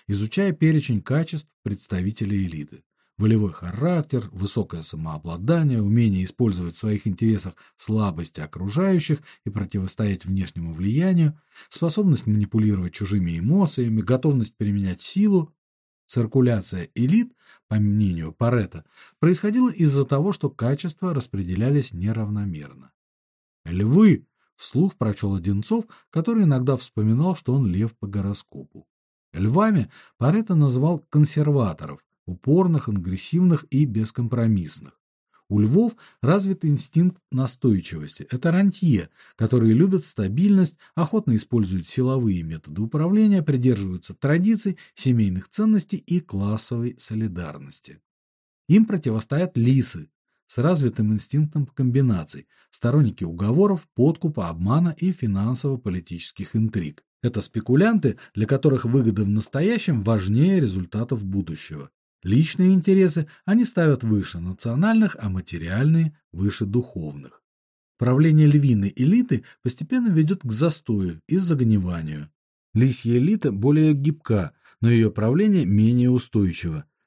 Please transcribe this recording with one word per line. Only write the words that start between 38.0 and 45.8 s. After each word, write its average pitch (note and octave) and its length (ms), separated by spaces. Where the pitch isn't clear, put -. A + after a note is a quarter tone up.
Это C3 220
рантье, F3 560
которые A2 380
любят F3 320
стабильность, E3 720
охотно E3 420
используют F#2+ 520
силовые B2 540
методы D#2+ 400
управления, F#3 600
придерживаются B2 680
традиций, F#3 640
семейных G#2 540
ценностей G#3 480